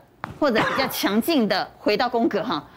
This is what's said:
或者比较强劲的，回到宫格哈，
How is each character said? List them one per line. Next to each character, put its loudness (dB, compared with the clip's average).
或 2
者 2
比 -2
较 0
强 0
劲 2
的， 0
回 0
到 0
宫 0
格 -2
哈， -4